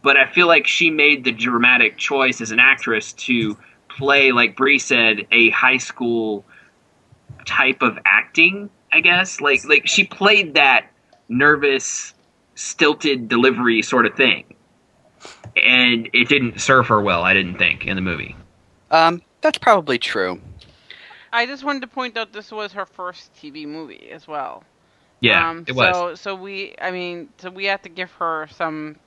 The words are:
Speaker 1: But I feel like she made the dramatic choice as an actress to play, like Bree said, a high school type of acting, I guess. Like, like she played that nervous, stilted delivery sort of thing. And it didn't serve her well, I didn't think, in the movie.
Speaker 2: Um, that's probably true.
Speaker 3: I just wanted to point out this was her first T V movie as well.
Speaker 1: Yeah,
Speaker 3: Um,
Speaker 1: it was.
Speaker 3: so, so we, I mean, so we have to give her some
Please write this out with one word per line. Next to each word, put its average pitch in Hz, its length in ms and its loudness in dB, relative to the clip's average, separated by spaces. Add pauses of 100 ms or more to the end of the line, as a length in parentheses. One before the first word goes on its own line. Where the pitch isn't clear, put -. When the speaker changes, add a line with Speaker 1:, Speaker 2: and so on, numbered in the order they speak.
Speaker 1:
But 139 160 4
I 135 80 6
feel 175 220 2
like 160 180 4
she 170 240 0
made 147 340 2
the 123 80 0
dramatic 120 680 2
choice 131 440 -2
as 110 100 -8
an 110 80 0
actress 127 540 0
to 113 420 -2 (320)
play, 139 440 2
like 120 240 0
Bree 139 240 0
said, 113 520 0
a 117 200 4
high 131 260 2
school 113 680 -4 (1000)
type 131 380 -2
of 110 220 -2
acting, 170 680 2 (200)
I 160 100 2
guess. 175 380 -2
Like, 143 260 0
like 151 220 2
she 190 180 0
played 196 500 0
that 139 320 4 (420)
nervous, 139 840 0 (400)
stilted 147 760 -2
delivery 120 540 2
sort 120 240 2
of - 80 -4
thing. 123 300 0 (1080)
And 123 580 0
it 123 160 2
didn't 127 300 0
serve 131 280 2
her 107 140 2
well, 90 220 0
I 95 100 0
didn't 90 240 -2
think, - 280 -2
in 98 100 -4
the 92 60 -6
movie. 87 340 -6 (560)
Speaker 2:
Um, 165 300 2 (200)
that's 311 160 0
probably 160 400 2
true. 92 440 -4 (880)
Speaker 3:
I 233 140 0
just 269 180 -14
wanted 277 180 -4
to 254 60 -14
point 247 300 -8
out 220 160 -8
this 208 180 -18
was 208 220 -10
her 196 120 -10
first - 500 -16
T 151 140 -20
V 151 160 -16
movie 147 460 -16
as - 160 -20
well. 147 360 -12 (560)
Speaker 1:
Yeah, 139 300 2
Speaker 3:
Um, 165 180 -10
Speaker 1:
it 131 60 -8
was. 127 220 2
Speaker 3:
so, 175 200 -4
so 196 200 -12
we, 196 460 -14
I 185 100 -6
mean, 175 460 -10
so 185 120 -16
we 190 160 -12
have 196 180 -4
to 185 60 -20
give 180 240 -12
her 160 380 -6
some 156 560 -8